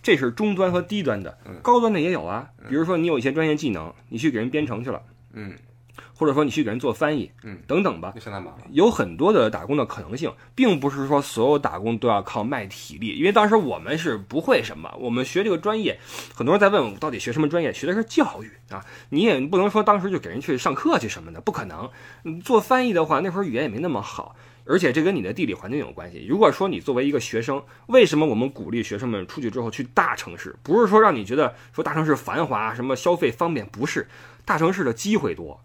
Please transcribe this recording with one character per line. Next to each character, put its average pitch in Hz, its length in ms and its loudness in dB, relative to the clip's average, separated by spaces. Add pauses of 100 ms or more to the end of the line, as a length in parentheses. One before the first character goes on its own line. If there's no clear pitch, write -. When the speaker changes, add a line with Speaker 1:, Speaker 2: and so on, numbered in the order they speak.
Speaker 1:
这 202 160 4
是 127 140 0
中 208 240 -2
端 185 160 2
和 180 100 0
低 202 220 -4
端 110 180 -2
的， 87 160 -12 (100)
Speaker 2:
嗯。 92 140 -16
Speaker 1:
高 247 200 6
端 226 120 2
的 180 80 0
也 170 120 0
有 117 120 -4
啊。 107 240 -8 (140)
Speaker 2:
嗯。 104 60 -20
Speaker 1:
比 131 80 -2
如 160 80 2
说 180 120 0
你 165 120 0
有 151 100 2
一 - 20 -2
些 131 120 0
专 160 160 0
业 151 80 2
技 147 140 -2
能， 85 220 -6 (180)
你 120 60 -10
去 139 140 2
给 120 80 -2
人 117 100 -2
编 151 160 -2
程 120 200 -6
去 127 80 -6
了。 85 100 -8 (300)
Speaker 2:
嗯。 101 220 -14 (600)
Speaker 1:
或 160 140 0
者 139 40 2
说 147 120 4
你 131 60 0
去 151 120 0
给 113 80 0
人 117 80 -2
做 123 140 -2
翻 151 260 0
译， - 140 -8 (100)
Speaker 2:
嗯。 98 240 -14
Speaker 1:
等 175 160 0
等 117 180 -2
吧。 90 140 -10
Speaker 2:
那 113 60 -16
相 107 120 -14
当 98 120 -10
棒 80 120 -16
了。 - 140 -20
Speaker 1:
有 160 180 6
很 90 280 0
多 165 160 4
的 123 180 6
打 92 160 -8
工 139 100 0
的 135 80 2
可 - 180 -10
能 104 140 -10
性， 147 160 -4 (220)
并 220 240 4
不 139 100 0
是 139 200 -4
说 143 120 4
所 131 300 2
有 147 80 4
打 92 220 -4
工 113 180 -2
都 123 80 0
要 104 160 2
靠 107 220 -4
卖 123 220 -4
体 - 320 -16
力， 110 200 -6
因 147 60 0
为 196 80 4
当 208 160 6
时 220 80 4
我 135 200 2
们 101 220 -4
是 160 180 -2
不 131 240 -4
会 190 220 4
什 82 160 -10
么， 82 220 -12
我 120 100 -4
们 123 140 0
学 175 180 -2
这 214 80 0
个 170 80 2
专 214 240 -2
业， - 160 -2 (340)
很 - 140 -4
多 156 80 4
人 202 60 4
在 202 80 6
问 151 240 2
我 98 60 -14
到 156 120 -4
底 113 80 -6
学 120 140 -6
什 147 80 -2
么 151 80 2
专 170 120 0
业， 139 120 -2
学 - 160 -4
的 175 40 0
是 214 120 0
教 - 380 0
育 110 80 -18 (220)
啊。 95 120 -12 (240)
你 151 140 0
也 190 180 4
不 160 180 0
能 196 100 4
说 214 140 2
当 208 180 4
时 190 100 -2
就 180 80 0
给 - 120 -8
人 107 100 -6
去 139 160 -2
上 147 160 0
课 311 240 2
去 120 120 -2
什 92 120 -10
么 82 120 -16
的， 82 80 -14
不 - 100 -2
可 - 140 -6
能。 170 260 -10 (320)
嗯， 165 180 -8
做 220 200 4
翻 254 260 2
译 233 60 0
的 165 120 4
话， 151 140 2
那 180 100 0
会 180 120 -4
儿 202 40 0
语 151 80 -4
言 123 120 0
也 143 40 -2
没 104 100 -6
那 170 100 -2
么 120 120 -2
好， - 360 -12 (280)
而 156 140 2
且 160 140 2
这 156 100 2
跟 185 140 2
你 120 60 -2
的 92 100 -4
地 117 120 -2
理 110 100 -2
环 92 140 -12
境 139 120 -4
有 71 100 -6
关 85 220 -14
系。 85 160 -14
如 156 100 2
果 185 140 6
说 190 160 -2
你 170 100 -4
作 123 160 -2
为 123 100 2
一 143 60 0
个 143 80 0
学 113 240 -4
生， 139 180 -4 (260)
为 233 200 8
什 156 100 2
么 151 80 4
我 139 100 2
们 120 140 0
鼓 101 220 -10
励 117 100 -2
学 104 160 -4
生 120 120 -4
们 101 180 -4
出 - 140 -12
去 117 100 -4
之 123 100 -6
后 117 80 -4
去 120 140 -8
大 131 320 2
城 - 240 -12
市？ - 240 -14
不 185 180 4
是 233 60 6
说 208 140 6
让 214 120 6
你 113 120 -4
觉 107 100 -6
得 139 180 2 (200)
说 165 100 -6
大 143 120 -2
城 156 120 0
市 151 80 4
繁 131 320 -4
华， 110 260 -2
什 120 120 -8
么 131 100 0
消 175 220 2
费 143 160 0
方 170 200 -2
便， 113 140 -6
不 104 180 -6
是， - 220 -4 (380)
大 196 120 0
城 165 160 2
市 185 120 -2
的 123 80 2
机 202 240 0
会 107 180 0
多 78 300 -14